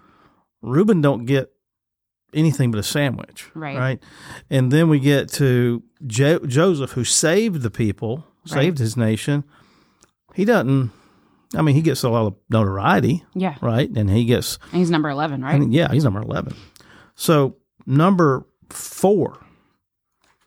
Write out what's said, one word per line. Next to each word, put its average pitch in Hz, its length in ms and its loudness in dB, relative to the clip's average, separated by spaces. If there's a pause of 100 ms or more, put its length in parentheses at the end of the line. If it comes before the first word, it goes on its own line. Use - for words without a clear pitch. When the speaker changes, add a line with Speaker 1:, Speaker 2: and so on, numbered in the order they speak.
(600)
Speaker 1:
Reuben 170 400 2
don't 127 240 0
get 135 240 -2 (840)
anything 147 380 2
but 107 80 -2
a 104 40 -6
sandwich. - 720 -6
Speaker 2:
Right. 147 220 -10
Speaker 1:
Right. 127 260 -4 (460)
And 127 220 2
then 160 180 4
we 151 100 4
get 139 340 2
to 123 480 2 (240)
Jo-, 139 340 2
Joseph, 147 540 0
who 123 120 -4
saved 175 560 0
the 117 100 -2
people, 117 540 -4 (260)
Speaker 2:
Right. 139 120 0
Speaker 1:
saved 165 160 0
his 110 180 -2
nation. 117 460 0 (880)
He 190 100 -2
doesn't, 135 480 2 (640)
I 160 60 0
mean, 151 140 2
he 151 80 2
gets 151 200 -2
a 131 60 0
lot 113 160 0
of 101 100 -4 (140)
notoriety. 113 720 0 (120)
Speaker 2:
Yeah. 185 260 -4
Speaker 1:
Right. 120 340 -2
And 104 140 0
he 113 160 2
gets 113 320 -2 (140)
Speaker 2:
And 170 80 0
he's 175 100 2
number 156 200 0
eleven, 139 340 -4
right? 143 180 0
Speaker 1:
and, 113 120 0
yeah, - 200 2
he's 151 100 2
number 104 180 0
eleven. 110 340 -6 (600)
So 143 420 0 (280)
number 156 600 2 (260)
four, - 640 -2 (1080)